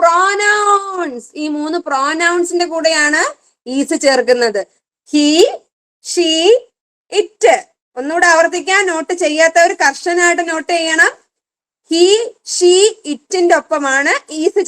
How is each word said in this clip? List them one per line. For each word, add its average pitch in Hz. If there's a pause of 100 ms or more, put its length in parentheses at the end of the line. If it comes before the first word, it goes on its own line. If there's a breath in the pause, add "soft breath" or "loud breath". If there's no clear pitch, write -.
pronouns, 392 (120)
ഈ 302
മൂന്ന് 302 (100)
pronouns-ിന്റെ 339
കൂടെയാണ് 320 (540)
is 277 (100)
ചേർക്കുന്നത്. 240 (480)
He, 294 (840)
she, 339 (880)
it. - (540)
ഒന്നുകൂടെ 330
ആവർത്തിക്കാൻ, 339
നോട്ട് 320
ചെയ്യാത്തവർ 330
കർശനമായിട്ട് 349
നോട്ട് 320
ചെയ്യണം. 330 (800)
He, 349 (460)
she, 359 (400)
it-ന്റെ 349
ഒപ്പമാണ് 285 (280)
is 349 (120)